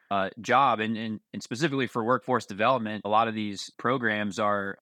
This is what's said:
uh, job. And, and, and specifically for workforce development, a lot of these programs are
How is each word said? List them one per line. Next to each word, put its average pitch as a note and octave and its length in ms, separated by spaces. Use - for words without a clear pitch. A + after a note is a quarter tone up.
uh, G2 200
job. B2 400
And, A2 160
and, A2 240
and G#2 100
specifically C3+ 460
for A#2 160
workforce B2 420
development, G#2+ 580
a G2+ 40
lot G#2+ 180
of A2 80
these G#2+ 440
programs A2 600
are G2+ 440